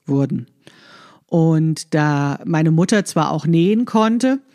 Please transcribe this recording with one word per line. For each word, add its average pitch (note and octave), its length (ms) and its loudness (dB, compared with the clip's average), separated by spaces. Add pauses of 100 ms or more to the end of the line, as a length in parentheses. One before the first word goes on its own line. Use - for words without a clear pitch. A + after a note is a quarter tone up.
wurden. C#3 400 -2 (800)
Und D#3+ 680 0
da C#3+ 500 0
meine D#3+ 260 0
Mutter F#3 340 2
zwar D3 260 -2
auch D3+ 160 -4
nähen F3+ 380 2
konnte A#3 560 0 (140)